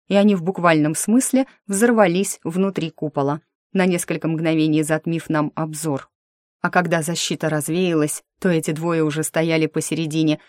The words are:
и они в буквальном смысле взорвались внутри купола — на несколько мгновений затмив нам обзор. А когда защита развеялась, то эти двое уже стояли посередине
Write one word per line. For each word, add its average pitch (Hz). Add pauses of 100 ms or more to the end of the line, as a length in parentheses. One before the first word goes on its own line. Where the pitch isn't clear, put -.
и 190
они 202
в 175
буквальном 160
смысле 254 (200)
взорвались 196
внутри 185
купола — 147 (320)
на 185
несколько 175
мгновений 160
затмив 156
нам 151
обзор. 156 (500)
А 175
когда 170
защита 165
развеялась, 156 (160)
то 196
эти 165
двое 160
уже 156
стояли 160
посередине 156